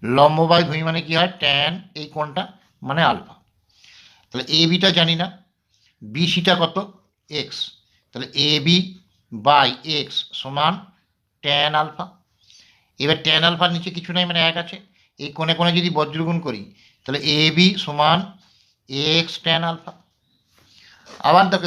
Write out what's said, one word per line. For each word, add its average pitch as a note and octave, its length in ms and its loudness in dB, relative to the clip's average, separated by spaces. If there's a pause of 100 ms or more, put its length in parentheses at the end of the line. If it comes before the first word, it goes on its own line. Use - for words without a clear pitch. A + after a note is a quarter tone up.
লম্ব C#3+ 360 4 (120)
বাই E3+ 180 6
ভূমি D#3+ 200 -4
মানে E3 180 -2
কি D#3+ 120 -6
হয়? F#3 140 2 (100)
ট্যান C#3+ 300 0 (280)
এই D3 140 -10
কোণটা D3+ 280 -4 (400)
মানে C#3+ 280 -2
আলফা। - 240 -6 (920)
তাহলে B2+ 180 -8 (140)
এ - 20 4 (100)
বিটা F#3 180 2 (100)
জানি E3 220 2
না, F3+ 60 -4 (760)
বিসিটা E3+ 600 0
কত? E3 140 -2 (540)
এক্স, D3 280 -8 (520)
তাহলে B2 160 -12 (220)
এবি D3+ 300 2 (540)
বাই C3 360 4 (300)
এক্স - 180 -6 (240)
সমান C#3+ 320 -2 (720)
ট্যান C#3+ 360 0
আলফা। D3+ 240 -6 (960)
এবার D3+ 240 0
ট্যান D#3 240 2
আলফার F3 280 0
নিচে E3+ 200 -8
কিছু E3+ 200 -12
নাই, F3+ 140 0
মানে E3+ 180 -2
এক E3 140 -4
আছে, E3+ 140 -12 (440)
এই C#3+ 160 -10
কোণে D#3+ 220 0
কোণে E3+ 200 2
যদি F3 200 0
বজ্রগুণ D#3+ 480 -2
করি, A2 140 -6 (420)
তাহলে C#3 180 -6 (180)
এবি D#3 280 4 (180)
সমান D3+ 340 2 (920)
এক্স E3 240 0 (100)
ট্যান E3 260 0
আলফা। E3 220 -12 (1400)
আবার F3+ 220 8
দেখো, F3+ 160 0